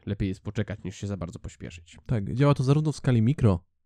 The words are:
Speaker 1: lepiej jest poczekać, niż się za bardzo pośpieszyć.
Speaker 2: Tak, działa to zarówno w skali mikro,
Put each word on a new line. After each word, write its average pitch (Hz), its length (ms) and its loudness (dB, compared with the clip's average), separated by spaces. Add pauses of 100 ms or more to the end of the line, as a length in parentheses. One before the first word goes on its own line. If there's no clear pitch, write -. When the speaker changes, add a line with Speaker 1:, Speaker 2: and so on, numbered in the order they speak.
Speaker 1:
lepiej 101 220 -2
jest 92 120 -4
poczekać, - 440 -6
niż 90 120 -10
się 101 100 -8
za 98 100 -4
bardzo 85 220 -10
pośpieszyć. - 680 -16
Speaker 2:
Tak, 104 280 -2
działa 143 200 4
to 139 80 0
zarówno 147 300 2
w - 40 -12
skali 120 260 2
mikro, 110 420 4 (220)